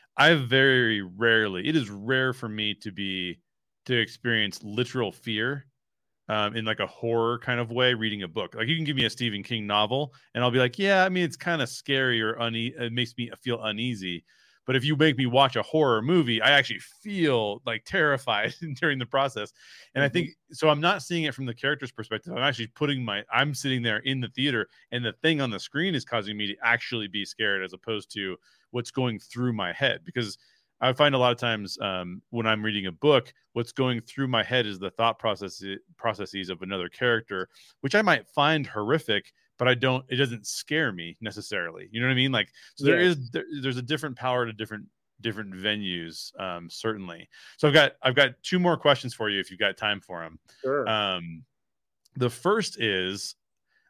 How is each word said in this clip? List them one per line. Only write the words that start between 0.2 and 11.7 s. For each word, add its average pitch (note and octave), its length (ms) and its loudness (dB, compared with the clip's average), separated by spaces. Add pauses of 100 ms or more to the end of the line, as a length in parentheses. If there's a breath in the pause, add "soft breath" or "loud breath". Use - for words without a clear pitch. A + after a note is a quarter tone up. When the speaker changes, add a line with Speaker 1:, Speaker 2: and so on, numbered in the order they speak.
Speaker 1:
very B2+ 680 4
rarely, G#2 640 2
it D#3+ 80 0
is A2+ 140 0
rare B2+ 420 -2
for B2 160 -10
me G#2+ 280 -4
to - 140 -12
be, F#2 500 -6 (440)
to B2+ 140 0
experience A2 640 -2
literal A2 500 -2
fear, A#2+ 540 -4 (600)
um, G#2+ 280 -2
in, A2 80 -4
like, A2 160 -2
a B2+ 60 0
horror A#2 520 -2
kind A#2+ 220 -2
of A#2 100 -6
way, B2+ 240 4
reading G#2+ 280 -4
a F2+ 60 -6
book. F#2 260 -6
Like, A2+ 140 -4
you E3 80 0
can D#3+ 80 -4
give C#3+ 120 -2
me B2+ 80 2
a A2 60 0
Stephen G#2 320 -4
King A2 240 -6
novel G#2+ 480 0 (200 soft breath)
and A#2+ 100 -2
I'll B2 80 2
be B2 80 2
like, B2 180 2
"Yeah, G3 260 4
I F#3+ 60 2
mean, F#3 140 2
it's D#3+ 120 -4
kinda D#3+ 300 -2
scary C3 560 0